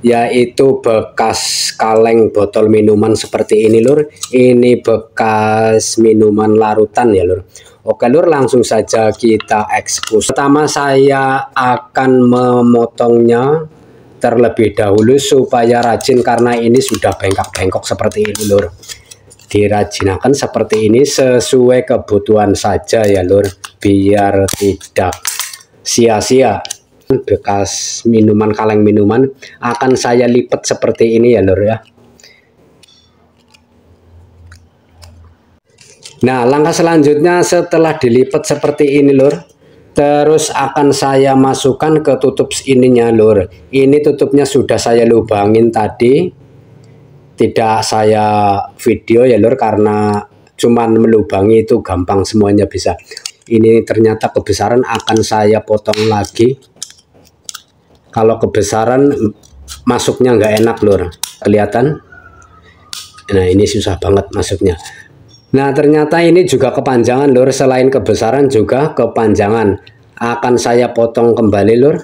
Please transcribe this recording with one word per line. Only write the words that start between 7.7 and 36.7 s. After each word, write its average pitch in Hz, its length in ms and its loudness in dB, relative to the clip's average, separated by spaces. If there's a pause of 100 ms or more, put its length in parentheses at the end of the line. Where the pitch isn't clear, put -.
Oke 110 240 -2
lur, 165 240 2
langsung 131 320 2
saja 110 480 -2
kita 107 640 -2
ekspos. - 560 -4
Pertama 139 320 2
saya 135 880 0
akan 127 720 0
memotongnya 120 1400 0 (560)
terlebih 117 480 0
dahulu 110 480 2
supaya 120 640 0
rajin, 117 400 0
karena 120 320 0
ini 117 240 2
sudah 110 320 -2
bengkak-bengkok 95 720 -6
seperti 110 400 -4
ini 104 240 -6
lur. 101 240 0 (800)
Dirajinakan 101 800 -2
seperti 110 560 -2
ini 113 160 4
sesuai 127 800 2
kebutuhan 104 720 0
saja 101 480 -2
ya 98 240 0
lur, 98 160 2 (400)
biar 98 640 0
tidak 98 640 -4 (720)
sia-sia. 113 800 0 (480)
Bekas 101 960 -4
minuman, 107 480 2
kaleng 107 320 0
minuman 104 400 2 (320)
akan 123 400 -2
saya 123 320 0
lipat 123 320 -2
seperti 113 560 -2
ini 120 160 4
ya 101 80 2
lur 95 240 0
ya. 110 160 -4 (4000)
Nah, 123 240 0
langkah 147 240 2